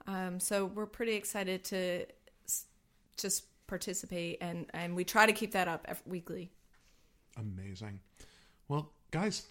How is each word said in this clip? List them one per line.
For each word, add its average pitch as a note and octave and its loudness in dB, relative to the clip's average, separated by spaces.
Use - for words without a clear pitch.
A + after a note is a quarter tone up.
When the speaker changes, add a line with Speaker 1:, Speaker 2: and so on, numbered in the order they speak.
Speaker 1:
Um, F#3 -2
so G3 2
we're G#3 -4
pretty A3+ 0
excited F#3+ -2
to F3+ 0
s-, - -2
just - 0
participate, F3 -4
and, E3+ -4
and F3 -4
we F3+ 0
try G#3+ 10
to G#3+ 8
keep G#3+ 0
that F3+ 4
up E3 -2
ev-, - -6
weekly. F3+ -6
Speaker 2:
Amazing. G2 -6
Well, D3+ -2
guys, F#3+ 0